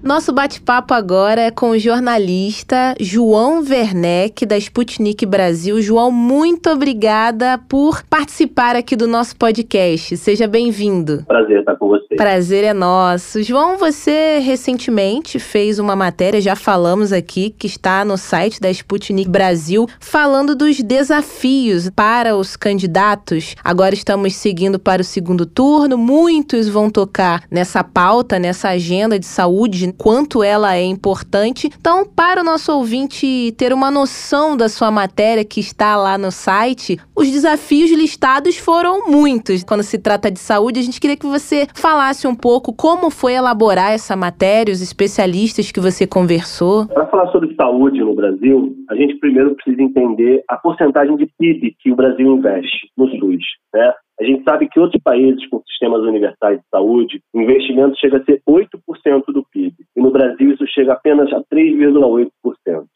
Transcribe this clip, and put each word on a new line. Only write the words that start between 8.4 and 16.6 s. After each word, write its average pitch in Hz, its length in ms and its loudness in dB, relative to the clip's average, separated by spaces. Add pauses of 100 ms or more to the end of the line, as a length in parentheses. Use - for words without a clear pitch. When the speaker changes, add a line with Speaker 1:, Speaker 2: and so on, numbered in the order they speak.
Speaker 1:
aqui 240 180 -2
do 233 140 0
nosso 233 280 -2
podcast. 196 800 0
Seja 214 300 0
bem-vindo. 202 800 -2
Speaker 2:
Prazer 107 320 2
estar - 160 -2
com 101 140 -4
você. - 260 0
Speaker 1:
Prazer 196 480 0
é 214 100 0
nosso. 185 720 0
João, 285 340 0
você 311 600 0
recentemente 254 1000 -2
fez 208 400 -2
uma 202 160 -2
matéria, 190 440 0
já 190 140 0
falamos 196 580 0